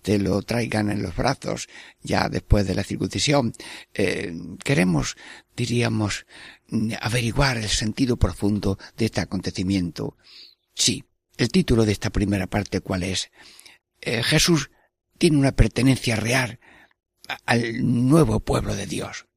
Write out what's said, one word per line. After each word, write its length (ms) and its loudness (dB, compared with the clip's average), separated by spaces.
te 180 2
lo 220 0
traigan 500 -2
en 120 -4
los 120 -6
brazos 540 -4
ya 280 0
después 360 2
de 80 -2
la 100 -2
circuncisión. 680 0
Eh, 400 -2
queremos, 540 2
diríamos, 720 -2
mm, 240 -2
averiguar 560 0
el 100 -6
sentido 480 0
profundo 640 0
de 80 0
este 160 -2
acontecimiento. 960 -4
Sí, 300 0
el 140 0
título 340 4
de 80 2
esta 160 -2
primera 380 0
parte, 340 -2
¿cuál 220 -4
es? 280 -6
Eh, 220 -4
Jesús 480 2
tiene 180 6
una 160 4
pertenencia 640 4
real 420 -2
a-, 160 -10
al 640 0
nuevo 320 4
pueblo 340 -2
de 120 -8
Dios 400 -10